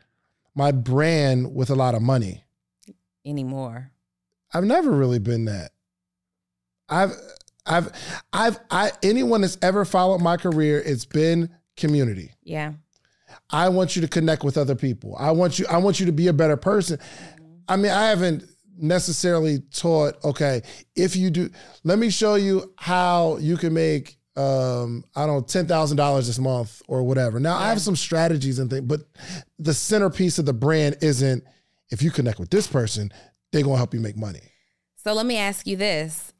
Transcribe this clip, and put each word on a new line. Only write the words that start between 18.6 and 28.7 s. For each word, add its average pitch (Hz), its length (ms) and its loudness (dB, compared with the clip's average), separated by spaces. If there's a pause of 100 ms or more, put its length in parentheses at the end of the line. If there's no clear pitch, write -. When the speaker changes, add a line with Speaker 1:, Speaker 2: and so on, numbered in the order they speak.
Speaker 1:
necessarily 165 840 0 (120)
taught, 156 520 0
okay, 139 380 0 (340)
if 180 200 0
you 185 140 2
do, 170 180 0 (360)
let 180 140 2
me 226 120 2
show 208 240 2
you 196 420 0
how 175 640 0
you 160 180 0
can 165 160 -2
make, 156 460 -2 (180)
um, 127 680 -2 (100)
I 143 120 -2
don't 151 100 0
know, 139 60 0
ten 180 240 -2
thousand 156 320 0
dollars 139 280 2
this 120 120 -4
month 127 500 -4
or 131 140 -2
whatever. 127 360 0
Now, 160 180 0
I 196 120 0
have 226 100 2
Speaker 2:
Yeah. 185 40 -2
Speaker 1:
some 180 140 0
strategies 156 600 0
and 131 120 -2